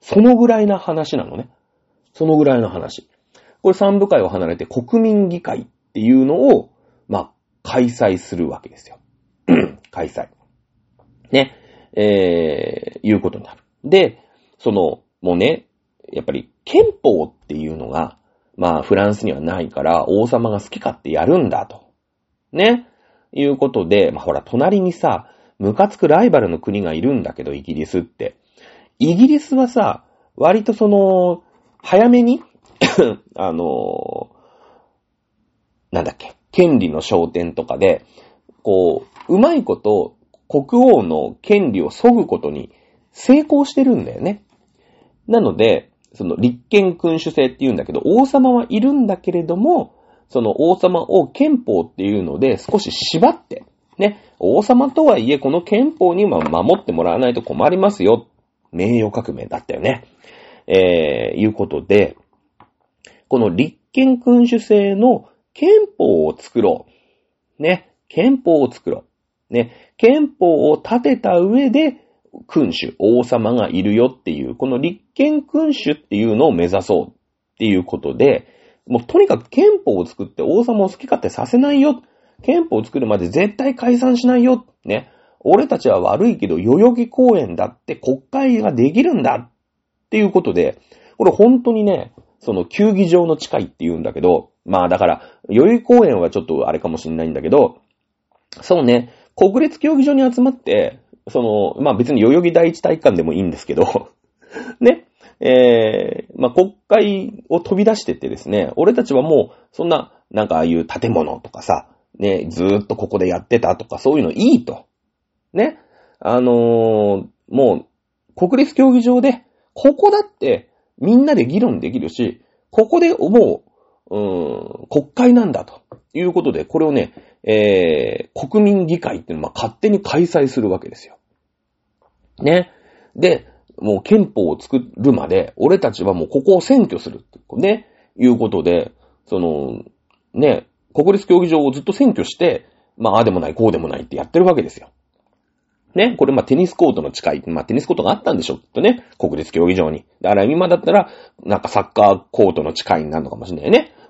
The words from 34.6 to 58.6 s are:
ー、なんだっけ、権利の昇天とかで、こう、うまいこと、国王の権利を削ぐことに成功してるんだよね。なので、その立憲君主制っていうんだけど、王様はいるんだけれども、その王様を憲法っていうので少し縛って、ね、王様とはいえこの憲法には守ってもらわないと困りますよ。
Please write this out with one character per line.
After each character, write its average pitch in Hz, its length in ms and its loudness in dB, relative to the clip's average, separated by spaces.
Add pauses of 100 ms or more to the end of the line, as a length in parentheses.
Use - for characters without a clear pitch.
ー、 - 60 -12
な 85 60 -2
ん - 20 -4
だ - 80 -8
っ - 40 -20
け、 - 180 -20 (180)
権 165 260 4
利 90 100 0
の 78 120 -6
昇 85 260 0
天 85 280 -6
と - 100 -6
か - 140 -10
で、 92 260 2 (580)
こ 92 440 0 (220)
う、 160 60 2
う 190 60 2
ま 330 140 4
い 247 100 -2
こ 95 120 -4
と、 104 380 -2 (380)
国 151 300 2
王 208 220 6
の 78 380 -4
権 202 280 0
利 98 100 -4
を 76 100 -4
削 240 220 2
ぐ 214 140 0
こ 87 140 -4
と 73 100 -6
に 73 220 -14 (400)
成 285 300 2
功 285 220 0
し - 80 -10
て 269 120 0
る 247 100 2
ん 113 100 -4
だ - 80 -10
よ - 80 -12
ね。 202 220 -6 (840)
な 226 120 2
の 110 140 -2
で、 107 360 0 (220)
そ - 120 -12
の 85 100 -4
立 120 240 0 (100)
憲 190 280 2
君 165 240 -2
主 160 100 -8
制 139 160 0
っ 127 100 -6
て 143 80 -8
い 135 40 0
う 120 40 0
ん 95 40 -2
だ 67 80 -6
け - 80 -12
ど、 - 120 -6
王 240 220 4
様 262 240 2
は 240 180 0
い 214 120 -2
る 262 120 0
ん 269 140 0
だ 196 100 -4
け - 140 -8
れ 170 140 -4
ど 170 120 -6
も、 254 380 -2 (340)
そ 123 140 -4
の 107 180 -2
王 170 140 4
様 180 280 0
を 165 260 0
憲 294 300 0
法 95 240 -2
っ - 120 -10
て 95 80 -10
い 101 160 -2
う 92 60 -4
の 76 160 -6
で 127 180 0
少 - 220 -2
し - 100 -8
縛 - 380 0
っ - 180 -4
て、 - 180 -18 (320)
ね、 202 240 -2 (200)
王 - 240 0
様 254 260 2
と 311 140 0
は 214 160 4
い 110 100 -2
え 143 80 0
こ 135 120 -2
の 175 120 -2
憲 247 300 0
法 180 220 0
に 202 100 0
は 101 160 0
守 82 420 0
っ - 20 -20
て - 60 -8
も 82 140 -2
ら 87 80 0
わ 95 80 -2
な 127 80 2
い 120 40 0
と 120 100 -6
困 90 280 -2
り 180 60 -2
ま 196 160 0
す 95 100 -6
よ。 117 240 0 (460)